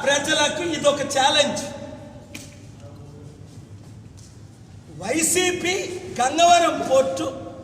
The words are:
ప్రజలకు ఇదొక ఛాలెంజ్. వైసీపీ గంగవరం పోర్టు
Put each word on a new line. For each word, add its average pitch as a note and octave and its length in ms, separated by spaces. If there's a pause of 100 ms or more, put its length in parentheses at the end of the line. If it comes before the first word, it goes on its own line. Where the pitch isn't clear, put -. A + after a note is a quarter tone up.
ప్రజలకు D4 600
ఇదొక D4 380
ఛాలెంజ్. C4+ 600 (3500)
వైసీపీ F4 1000 (200)
గంగవరం E4+ 680
పోర్టు - 580 (140)